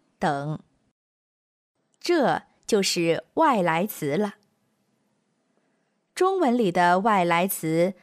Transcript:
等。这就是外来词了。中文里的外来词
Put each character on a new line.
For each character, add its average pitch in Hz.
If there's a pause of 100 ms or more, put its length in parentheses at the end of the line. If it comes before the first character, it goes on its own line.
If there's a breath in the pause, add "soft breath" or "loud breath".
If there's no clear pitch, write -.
(180)
等。 151 (1400)
这 269 (240)
就 202
是 170 (100)
外 277
来 170
词 151
了。 208 (1800)
中 370
文 247
里 214
的 175
外 202
来 170
词 170 (100)